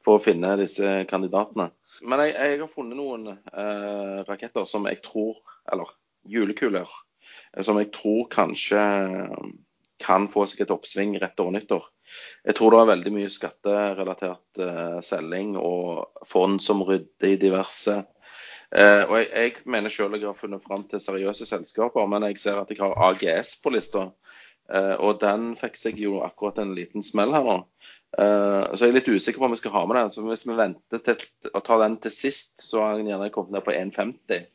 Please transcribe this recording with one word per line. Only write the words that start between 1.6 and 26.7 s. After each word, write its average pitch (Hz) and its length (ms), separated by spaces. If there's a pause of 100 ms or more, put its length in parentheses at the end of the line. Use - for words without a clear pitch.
Men 131 240
jeg, 151 100
jeg 143 240
har 156 80
funnet 127 320
noen, 117 300 (240)
eh, 101 720
raketter 104 400
som 104 200
jeg 92 160
tror, 110 360 (320)
eller 87 160 (400)
julekuler, 104 600 (680)
eh, 95 80
som 107 160
jeg 104 160
tror 110 320
kanskje, 95 520
eh, 98 680 (500)
kan 98 280
få 101 200
seg - 140
et 101 100
oppsving 98 480
rett 92 200
over 90 120
nyttår. 101 320 (640)
Jeg 104 100
tror 110 160
det 113 80
er 110 160
veldig 90 180
mye 101 180
skatterelatert, 95 1300
eh, 85 420
selging 92 560
og 87 500 (180)
fond 98 360
som 101 220
rydder 95 440
i 98 80
diverse. 95 680 (680)
Eh, 101 380
og 104 80
jeg, 113 160
jeg 117 200 (120)
mener 107 240
selv 101 240
jeg 104 140
har 98 100
funnet 101 240
fram 98 240
til 104 160
seriøse 98 440
selskaper, 110 640
men 104 220
jeg 98 100
ser 101 220
at 98 80
jeg 104 80
har 98 240
A 92 160
G 95 100
S 82 340
på 147 120
lista, 98 380 (600)
eh, 98 300
og 101 180
den 113 360
fikk - 200
seg 107 220
jo 101 240
akkurat - 380
en 98 160